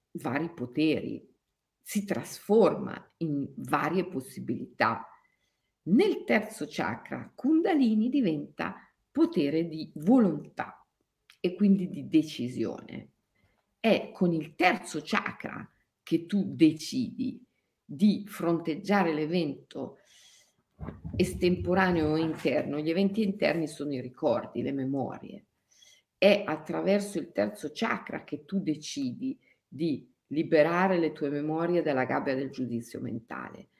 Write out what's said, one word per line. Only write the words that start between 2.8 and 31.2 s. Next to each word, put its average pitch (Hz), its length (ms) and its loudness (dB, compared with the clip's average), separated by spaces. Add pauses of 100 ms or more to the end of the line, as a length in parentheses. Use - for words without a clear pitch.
in 143 380 -2
varie 151 500 -2
possibilità. - 1000 -4 (760)
Nel 285 400 4
terzo - 440 0
chakra, 123 680 -6
Kundalini 269 760 4
diventa 170 680 0 (340)
potere 165 560 2
di 156 280 -10
volontà - 840 2 (640)
e 185 140 -2
quindi 196 340 4
di 139 200 -8
decisione. 127 1040 -2 (680)
È - 320 2
con 175 200 2
il 160 220 -4
terzo - 500 0
chakra - 640 -6 (340)
che 165 240 -2
tu 185 280 0
decidi 156 880 0 (400)
di 175 420 2
fronteggiare 170 880 0
l'evento 151 840 -4 (1200)
estemporaneo 180 960 2
o 156 60 2
interno, 151 640 0
gli 151 120 -2
eventi 196 320 2
interni 170 440 0
sono 147 260 -8
i 131 80 -4
ricordi, 120 600 -2
le 131 100 -2
memorie. 135 760 -6 (680)
È 196 300 6
attraverso 170 720 0
il - 140 -6
terzo 202 400 -4
chakra 202 520 -4
che 147 200 -10
tu 196 160 -4
decidi 143 760 -6 (280)
di 143 440 -4 (180)
liberare 165 680 4
le 160 140 2
tue 151 180 -4